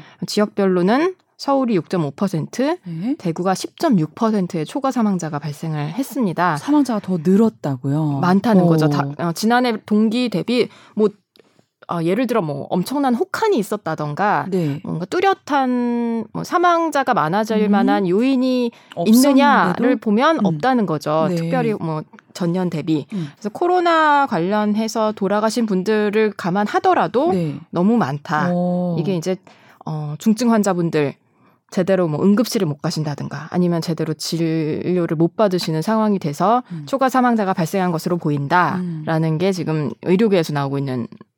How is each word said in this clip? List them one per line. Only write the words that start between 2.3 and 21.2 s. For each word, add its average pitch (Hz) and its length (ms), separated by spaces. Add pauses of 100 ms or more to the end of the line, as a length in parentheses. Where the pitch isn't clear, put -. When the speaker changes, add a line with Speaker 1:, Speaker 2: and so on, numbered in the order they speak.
Speaker 2:
네. 180 340
Speaker 1:
대구가 180 360
십점육 190 640
퍼센트의 196 500
초과 269 240
사망자가 185 480
발생을 151 520
했습니다. 180 680
Speaker 2:
사망자가 262 440
더 185 220
늘었다고요? 151 1000
Speaker 1:
많다는 190 440
Speaker 2:
오. - 20
Speaker 1:
거죠. 160 220
다, 139 200 (100)
어, 170 140
지난해 233 440 (100)
동기 220 420
대비 220 400 (260)
뭐, 214 140 (800)
어, 170 140
예를 208 240
들어 226 140
뭐 143 280
엄청난 254 460
혹한이 381 420
있었다던가 160 920
Speaker 2:
네. 160 340
Speaker 1:
뭔가 165 220
뚜렷한 247 1300
뭐 - 120
사망자가 330 680
많아질 202 480
Speaker 2:
음. 202 120
Speaker 1:
만한 208 360
요인이 247 600 (240)
Speaker 2:
없었는데도? 233 360
Speaker 1:
있느냐를 262 640
보면 240 420
Speaker 2:
음. 202 80
Speaker 1:
없다는 190 400
거죠. 156 420